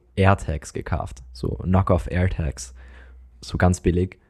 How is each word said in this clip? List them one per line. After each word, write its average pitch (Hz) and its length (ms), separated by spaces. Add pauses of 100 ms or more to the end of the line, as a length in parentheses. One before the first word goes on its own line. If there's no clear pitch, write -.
(160)
AirTags 95 560
gekauft. - 500 (120)
So - 160 (140)
Knockoff-AirTags. 90 1080 (680)
So - 160
ganz 92 240
billig. 90 360 (120)